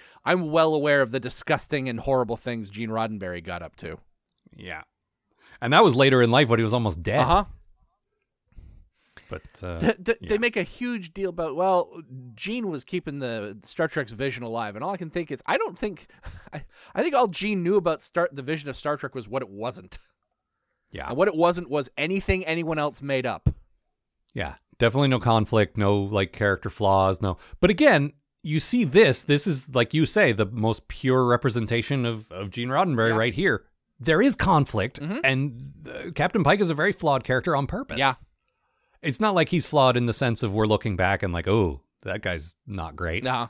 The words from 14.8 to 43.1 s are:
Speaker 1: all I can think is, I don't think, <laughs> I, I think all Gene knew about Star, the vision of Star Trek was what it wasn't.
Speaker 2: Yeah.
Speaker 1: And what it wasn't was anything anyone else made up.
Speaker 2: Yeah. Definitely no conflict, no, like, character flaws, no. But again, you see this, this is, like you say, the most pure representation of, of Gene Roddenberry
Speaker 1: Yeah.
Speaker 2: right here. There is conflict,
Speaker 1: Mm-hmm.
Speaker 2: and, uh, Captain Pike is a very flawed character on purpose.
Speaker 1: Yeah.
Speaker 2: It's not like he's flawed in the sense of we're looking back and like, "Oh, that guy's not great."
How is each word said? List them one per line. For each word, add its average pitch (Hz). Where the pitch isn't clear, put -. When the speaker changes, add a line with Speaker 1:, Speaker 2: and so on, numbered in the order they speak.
Speaker 1:
all 185
I 196
can 165
think 170
is, 131
I 202
don't 285
think, 202
<laughs> -
I, 143
I 196
think 302
all 247
Gene 190
knew 180
about 170
Star, 175
the 139
vision 147
of 131
Star 147
Trek 135
was 113
what 123
it 110
wasn't. 107
Speaker 2:
Yeah. 71
Speaker 1:
And 120
what 175
it 196
wasn't 170
was 139
anything 185
anyone 160
else 147
made 135
up. 104
Speaker 2:
Yeah. 78
Definitely 127
no 127
conflict, 110
no, 101
like, 98
character 101
flaws, 95
no. 95
But 180
again, 175
you 156
see 240
this, 151
this 143
is, 135
like 120
you 156
say, 196
the 104
most 110
pure 127
representation 120
of, 110
of 95
Gene 117
Roddenberry 135
Speaker 1:
Yeah. 113
Speaker 2:
right 110
here. 139
There 160
is 269
conflict, 139
Speaker 1:
Mm-hmm. 170
Speaker 2:
and, 135
uh, -
Captain 175
Pike 196
is 180
a 156
very 165
flawed 143
character 131
on 139
purpose. 226
Speaker 1:
Yeah. 135
Speaker 2:
It's 139
not 214
like 165
he's 165
flawed 131
in 120
the 117
sense 117
of 104
we're 110
looking 104
back 95
and 92
like, 85
"Oh, 95
that 98
guy's 85
not 82
great." 87